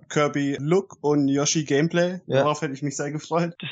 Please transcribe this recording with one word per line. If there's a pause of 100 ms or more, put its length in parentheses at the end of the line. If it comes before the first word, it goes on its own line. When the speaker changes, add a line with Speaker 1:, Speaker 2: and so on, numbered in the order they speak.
Speaker 1:
Kirby
Look
und
Yoshi
Gameplay.
Speaker 2:
Ja.
Speaker 1:
Darauf
hätte
ich
mich
sehr
gefreut.
Speaker 3:
Das